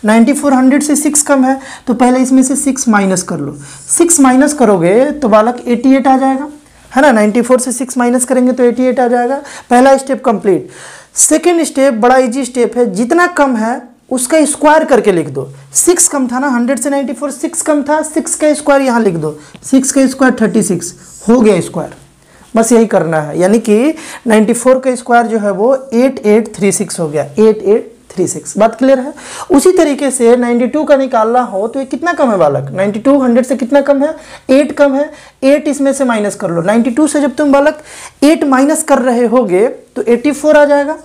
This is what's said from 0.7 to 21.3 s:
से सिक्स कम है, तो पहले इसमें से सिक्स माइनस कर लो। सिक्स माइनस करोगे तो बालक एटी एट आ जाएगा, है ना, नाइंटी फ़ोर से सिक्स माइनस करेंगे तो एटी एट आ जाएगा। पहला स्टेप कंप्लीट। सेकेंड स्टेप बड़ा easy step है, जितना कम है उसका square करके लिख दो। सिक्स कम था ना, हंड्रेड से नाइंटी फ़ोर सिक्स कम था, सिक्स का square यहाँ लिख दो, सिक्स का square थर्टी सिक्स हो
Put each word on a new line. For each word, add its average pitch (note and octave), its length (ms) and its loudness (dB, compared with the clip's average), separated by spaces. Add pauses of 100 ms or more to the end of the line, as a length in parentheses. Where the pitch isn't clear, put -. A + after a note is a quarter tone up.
से D4 120 0
सिक्स D4 260 -2
कम C4+ 240 0
है, C4 120 0 (300)
तो B3 80 -2
पहले B3+ 240 2
इसमें C4 240 2
से C4 120 0
सिक्स - 320 -4
माइनस G3 360 0
कर E3 160 -8
लो। C#3+ 160 -8 (340)
सिक्स E4+ 300 0
माइनस C4+ 340 4
करोगे G#3+ 580 2
तो B3+ 180 -4
बालक A3 380 2
एटी A#3+ 280 2
एट C4+ 120 0
आ C4+ 100 4
जाएगा, C4+ 300 -2 (440)
है C4 100 0
ना, D4 100 4
नाइंटी G#3+ 300 2
फ़ोर B3 180 2
से B3+ 120 -4
सिक्स C4 260 -8
माइनस A#3+ 280 0
करेंगे B3+ 260 0
तो B3+ 120 0
एटी A#3+ 220 0
एट B3+ 140 0
आ B3 80 2
जाएगा। B3 340 -2 (280)
पहला C4 280 4
स्टेप C4+ 280 -6
कंप्लीट। F#3+ 440 -2 (480)
सेकेंड E4 460 0
स्टेप C4+ 320 0
बड़ा B3 240 2
easy B3+ 260 -2
step A#3+ 320 -4
है, A#3+ 160 0
जितना D4 340 0
कम C#4+ 300 0
है A3+ 240 -4 (300)
उसका D4 340 0
square D4+ 400 2
करके G#3+ 260 2
लिख D#3 180 -2
दो। C#3 200 -10 (260)
सिक्स F4+ 320 0
कम C4 200 -4
था A#3+ 120 -4
ना, C#4+ 100 -2
हंड्रेड B3 300 -2
से C#4+ 100 -6
नाइंटी C#4 240 -4
फ़ोर C#4+ 180 -8
सिक्स - 300 -8
कम D4 220 0
था, D4+ 200 -2
सिक्स - 320 -4
का D4+ 180 0
square C#4 280 0
यहाँ A#3+ 200 0
लिख G3 140 0
दो, D3+ 220 -6 (260)
सिक्स C4+ 280 0
का C4+ 160 2
square B3+ 340 0
थर्टी G#3+ 220 0
सिक्स - 300 -6 (340)
हो A#3+ 120 4